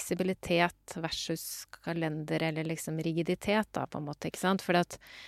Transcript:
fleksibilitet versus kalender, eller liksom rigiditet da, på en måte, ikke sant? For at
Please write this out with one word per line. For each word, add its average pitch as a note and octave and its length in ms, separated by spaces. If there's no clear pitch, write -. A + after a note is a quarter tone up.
fleksibilitet F3 920
versus - 640
kalender, D#3 600
eller D#3+ 240
liksom D#3+ 320
rigiditet E3+ 720
da, C3+ 160
på - 140
en D3 60
måte, - 220
ikke - 120
sant? F#3+ 240
For E3+ 140
at - 180